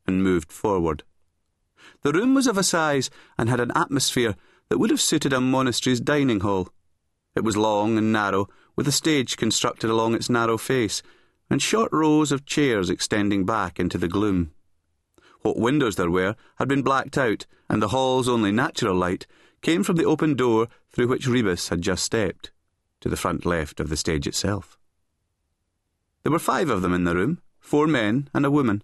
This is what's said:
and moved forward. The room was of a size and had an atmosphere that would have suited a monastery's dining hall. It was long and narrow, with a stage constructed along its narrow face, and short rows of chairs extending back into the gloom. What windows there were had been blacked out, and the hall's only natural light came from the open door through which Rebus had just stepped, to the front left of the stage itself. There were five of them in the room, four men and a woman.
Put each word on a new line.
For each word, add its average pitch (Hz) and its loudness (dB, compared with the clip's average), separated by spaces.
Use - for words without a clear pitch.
and 95 0
moved 90 0
forward. 85 -2
The 143 0
room 247 2
was 269 2
of 202 0
a 190 0
size 151 0
and 113 0
had 123 2
an 120 -2
atmosphere 131 0
that - 0
would - 2
have 302 2
suited 147 0
a 127 2
monastery's 127 0
dining 131 0
hall. 95 0
It 98 -2
was 107 0
long 107 2
and 110 2
narrow, 101 0
with 139 -2
a 139 0
stage 147 0
constructed 113 -2
along 113 0
its 113 -4
narrow 117 0
face, 120 -2
and 135 0
short 220 0
rows 151 4
of 139 -4
chairs 110 2
extending 101 0
back 98 -2
into 90 -2
the 90 -2
gloom. 95 0
What - 0
windows 123 2
there 87 0
were 92 2
had 127 -2
been 139 0
blacked 135 0
out, 113 -2
and 107 0
the 107 0
hall's 131 0
only 113 2
natural 110 0
light 90 -2
came 175 0
from 180 0
the 165 2
open 151 0
door 117 2
through 120 0
which 131 -2
Rebus 110 0
had 87 -2
just 92 -2
stepped, - -4
to - -6
the 87 -4
front 87 -4
left 82 -4
of 76 -6
the 76 -4
stage 76 -4
itself. - -6
There 139 0
were 165 2
five 202 0
of 95 0
them 90 0
in 90 0
the 85 0
room, 113 -2
four 147 0
men 131 0
and 139 0
a 139 2
woman. 120 2